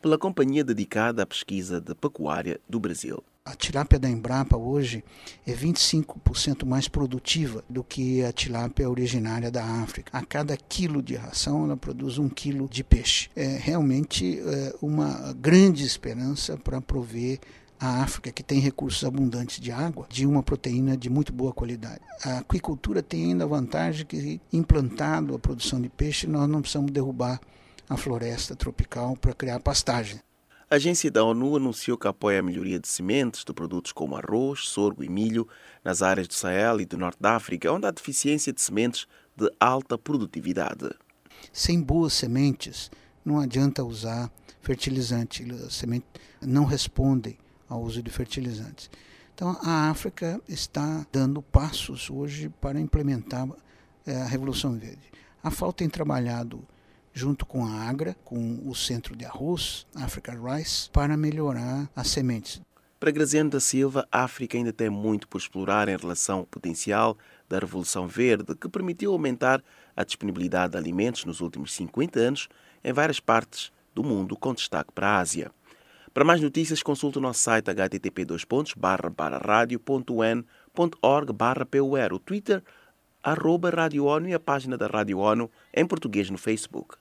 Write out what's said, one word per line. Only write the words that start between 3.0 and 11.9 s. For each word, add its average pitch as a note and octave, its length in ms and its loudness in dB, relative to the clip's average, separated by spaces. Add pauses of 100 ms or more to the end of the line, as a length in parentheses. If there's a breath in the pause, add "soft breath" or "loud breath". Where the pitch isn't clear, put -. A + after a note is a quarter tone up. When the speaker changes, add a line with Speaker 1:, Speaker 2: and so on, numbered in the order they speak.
Speaker 2:
A - 120 -12
tilápia C#3+ 420 2
da C3 100 0
Embrapa B2 480 2
hoje A#2 480 -2 (440 loud breath)
é B2 60 -4
vinte D3+ 240 0
e - 40 2
cinco - 380 0
por - 180 2
cento - 260 0
mais C3 240 0
produtiva B2+ 800 -2
do B2 160 -6
que B2+ 400 0
a A#2+ 80 0
tilápia A#2+ 560 0
originária A#2+ 640 0
da A#2+ 160 -2
África. A2+ 500 -4
A C3 80 -4
cada D3 320 -2
quilo D3+ 460 -2
de B2+ 140 -6
ração, C#3+ 480 -2
ela D3 120 0
produz C3 440 -6